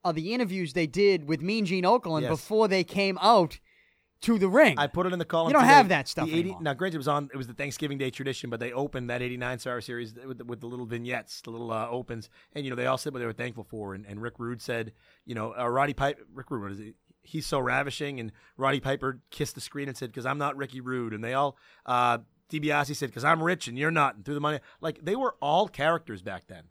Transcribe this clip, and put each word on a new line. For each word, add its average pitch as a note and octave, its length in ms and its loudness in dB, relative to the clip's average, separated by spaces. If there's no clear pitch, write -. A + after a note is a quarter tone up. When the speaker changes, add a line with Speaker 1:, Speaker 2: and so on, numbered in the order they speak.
Speaker 1:
are F3 80 2
the D#3+ 200 -2
interviews F#3+ 400 0
they E3 140 2
did F3+ 400 4
with D3+ 140 0
Mean G#3 240 0
Gene F#3 180 0
Okerlund F3+ 380 4
Speaker 2:
Yes. B2+ 80 0
Speaker 1:
before G#3+ 400 2
they F#3 160 4
came G3 360 0
out G3 380 6
to A3+ 180 2
the F#3+ 80 4
ring. G3 320 8
Speaker 2:
I D3 80 2
put F3+ 180 0
it F#3 60 0
in F3+ 80 -4
the E3 60 -2
column E3 240 2
Speaker 1:
You C4+ 40 4
don't D4 100 8
Speaker 2:
today. B3+ 100 10
Speaker 1:
have B3+ 160 10
that D3+ 180 2
stuff D#3 200 -2
Speaker 2:
The D#3 60 -2
eighty, E3 60 4
Speaker 1:
anymore. F#3 120 -10
Speaker 2:
now, D3+ 120 -2
granted, F3 220 -4
it D#3 40 -4
was C3 100 -2
on, C#3+ 240 0
it C3+ 40 -8
was C3 100 -8
the A#2+ 60 -14
Thanksgiving C#3 440 -6
Day C3+ 120 -2
tradition, C3 400 -6
but A#2 120 -6
they A#2+ 100 -6
opened C3 380 -4
that B2 120 -2
eighty-nine B2 380 -4
Survivor B2 220 -6
Series A#2+ 320 -8
with, B2 300 -12
with A#2+ 180 -10
the A#2+ 60 -10
little B2 180 -8
vignettes, A#2+ 560 -6
the - 80 -14
little, A#2 220 -8
uh, A2+ 180 -4
opens, B2 400 -6
and, D3 100 -6
you C3+ 60 -6
know, B2 80 -6
they B2 80 -2
all C3 120 2
said D3 140 -6
what C3 80 -8
they B2 60 -4
were A2+ 80 -4
thankful A#2 320 -8
for, G#2 280 -8
and, G2+ 120 -10
and G2+ 160 -10
Rick A#2 180 -8
Rude A#2+ 220 -6
said, A2+ 320 -4
you A#2 100 -8
know, A2 240 -6
uh, A#2+ 80 0
Roddy C3+ 260 2
Piper, C#3 280 -2
Rick C3 180 -14
Rude, A#2+ 120 -6
what G2+ 80 -10
is G2+ 80 -12
it? G#2+ 160 -18
"He's D#3 200 -8
so D3+ 140 -2
ravishing," C3+ 600 -2
and A2+ 140 -8
Roddy C3+ 240 2
Piper C3+ 480 -2
kissed - 260 -6
the B2+ 60 -14
screen C#3+ 260 -8
and C3+ 100 -10
said, B2 160 -8
"'Cause B2 120 -8
I'm C3+ 120 0
not C#3+ 200 -2
Ricky C3+ 240 -8
Rude," B2 320 -4
and G#2+ 100 -6
they A#2 100 -4
all, C#3 240 0
uh, B2 320 4
DiBiase D3 480 0
said, C3 160 -4
"'Cause A#2 100 -8
I'm D#3+ 180 4
rich E3+ 280 -2
and A#2+ 80 -8
you're D3+ 140 0
not," D3 240 2
and G2+ 100 -20
threw C#3+ 80 -6
the D3 80 -2
money. D3+ 180 0
Like, D#3+ 220 -6
they F3+ 120 0
were B3+ 260 -2
all D#3+ 280 2
characters D3 520 0
back F#2+ 260 -10
then. E2+ 240 -18